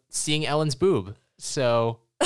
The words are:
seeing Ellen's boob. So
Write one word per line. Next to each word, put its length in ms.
seeing 360
Ellen's 300
boob. 420
So 600